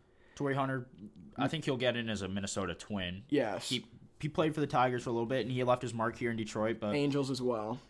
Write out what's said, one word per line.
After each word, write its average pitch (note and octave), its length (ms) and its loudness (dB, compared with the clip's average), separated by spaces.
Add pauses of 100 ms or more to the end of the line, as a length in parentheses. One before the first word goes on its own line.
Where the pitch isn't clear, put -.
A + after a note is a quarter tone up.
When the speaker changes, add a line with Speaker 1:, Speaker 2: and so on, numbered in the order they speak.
(340)
Speaker 1:
Torrey C#3 220 0
Hunter, C3+ 320 -2 (500)
I - 80 2
think D3+ 200 -2
he'll C#3+ 100 2
get B2 200 4
in A#2 120 -2
as G#2 140 0
a F#2+ 60 -2
Minnesota F#2+ 460 -2
Twin. F#2 540 -4
Speaker 2:
Yes. A2+ 400 0
Speaker 1:
He, B2+ 180 -2 (320)
he D#3 100 -4
played D#3 260 0
for D#3 60 -2
the C#3+ 60 2
Tigers B2+ 380 2
for B2+ 60 -2
a - 20 0
little A#2 140 0
bit, B2+ 160 0
and A#2+ 100 -2
he B2+ 100 2
left B2 200 4
his A2+ 120 -4
mark A2+ 220 0
here A#2+ 160 0
in A2+ 40 -2
Detroit. A2 440 0
But G#2 160 0
Speaker 2:
Angels C#3+ 340 2
as B2+ 100 -2
well. A#2 380 0 (120)